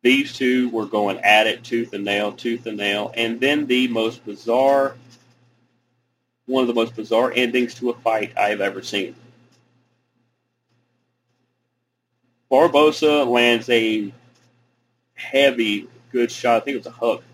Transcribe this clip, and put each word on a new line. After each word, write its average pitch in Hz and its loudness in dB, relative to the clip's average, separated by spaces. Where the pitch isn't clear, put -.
These 135 2
two 127 0
were 113 -4
going 101 -4
at 107 4
it - -6
tooth 117 -6
and 101 -8
nail, 101 -2
tooth 117 -8
and 107 -10
nail, 104 -4
and 113 -4
then 143 0
the 127 0
most 113 -4
bizarre, 135 0
one 131 -2
of 123 0
the 120 -4
most 117 -2
bizarre 113 0
endings 123 0
to 123 -6
a 120 -4
fight 110 -4
I 104 0
have 104 -4
ever 95 -4
seen. 98 -8
Barboza 147 4
lands 120 2
a 110 0
heavy, 120 0
good 120 0
shot. 117 0
I - -16
think 139 -6
it 113 -10
was - -16
a - -14
hook. - -2